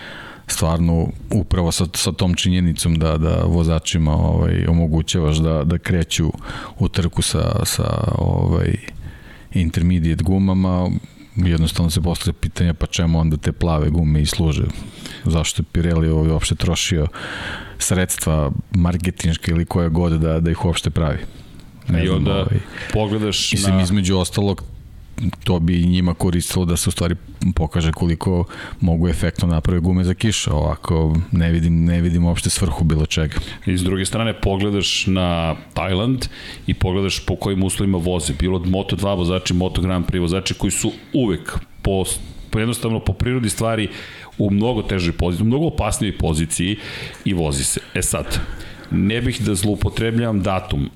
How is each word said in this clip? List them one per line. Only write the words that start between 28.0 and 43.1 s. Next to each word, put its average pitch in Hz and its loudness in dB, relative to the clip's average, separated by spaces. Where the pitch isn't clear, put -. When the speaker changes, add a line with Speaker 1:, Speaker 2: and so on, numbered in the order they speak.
Speaker 1:
mogu 85 2
efektno 85 0
naprave 85 2
gume 90 2
za 90 2
kišu. - 0
Ovako, 78 0
ne 82 2
vidim, 82 4
ne 85 2
vidim 85 2
uopšte 85 0
svrhu 85 0
bilo 78 2
čega. 78 -2
Speaker 2:
I 92 2
s 92 0
druge 95 0
strane, 110 -2
pogledaš 98 0
na 87 2
Tajland 98 0
i 95 0
pogledaš 95 -2
po 90 -2
kojim 95 0
uslovima 95 0
voze. 82 -2
Bilo 92 0
od 87 -2
Moto 95 0
dva 98 0
vozači, 90 0
Moto 90 0
Grand 90 0
Prix 92 0
vozači 87 -2
koji 101 -2
su - -2
uvek 95 0
po, 95 0
po 110 0
jednostavno 113 0
po 101 0